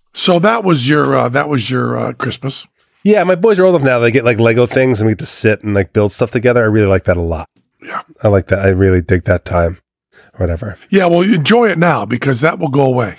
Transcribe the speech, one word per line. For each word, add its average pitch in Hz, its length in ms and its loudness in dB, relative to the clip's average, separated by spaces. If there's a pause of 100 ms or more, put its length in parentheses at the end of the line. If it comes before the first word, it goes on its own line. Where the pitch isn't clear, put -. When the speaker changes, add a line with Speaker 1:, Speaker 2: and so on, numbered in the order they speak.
(140)
Speaker 1:
so 175 260 0
that 214 240 0
was 151 240 0
your, 139 280 2
uh, 123 140 0
that 143 200 -2
was 120 200 -2
your, 120 280 -2
uh, 117 160 -6
Christmas. - 520 -10 (380)
Speaker 2:
Yeah, 202 200 4
my 180 120 2
boys 196 240 2
are 185 60 4
old 185 100 4
enough 139 100 0
now. 127 140 2
They 117 120 2
get, 123 140 2
like, 117 140 2
Lego 117 260 2
things 127 360 0
and 110 60 2
we 110 40 2
get 92 80 -4
to - 60 -12
sit - 380 -2
and, 107 100 -4
like, 101 200 -2
build 104 200 0
stuff - 180 -4
together. 120 320 0
I 110 40 0
really 107 200 2
like 95 180 0
that 87 120 0
a 87 40 -4
lot. 82 260 -6 (340)
Speaker 1:
Yeah. - 200 -12 (220)
Speaker 2:
I 110 60 0
like 98 180 2
that. 95 180 -2
I 98 40 2
really 92 320 2
dig 87 240 -2
that 90 200 -2
time. 85 340 -4 (580)
Whatever. 92 400 -6 (120)
Speaker 1:
Yeah, 190 180 2
well, 170 160 2
you 208 120 0
enjoy 214 340 2
it 170 80 -2
now 156 280 0
because 120 360 -4
that 165 180 0
will 165 100 -4
go 135 160 2
away. 123 340 -2